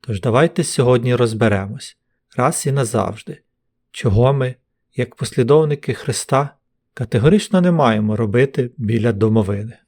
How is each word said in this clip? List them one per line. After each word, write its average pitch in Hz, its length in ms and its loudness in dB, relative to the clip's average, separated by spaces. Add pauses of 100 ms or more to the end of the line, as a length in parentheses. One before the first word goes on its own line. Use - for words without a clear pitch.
Тож 104 200 -8
давайте 139 420 0
сьогодні 123 520 2
розберемось, 110 800 -2 (380)
раз 135 320 -2
і 135 40 0
назавжди, 110 720 -4 (500)
чого 120 420 2
ми, 127 220 -4 (400)
як 123 200 -6
послідовники 143 800 0
Христа, - 640 -4 (380)
категорично 165 680 0
не 180 100 2
маємо 107 440 2
робити 123 600 0
біля 113 360 0
домовини. 107 640 0 (100)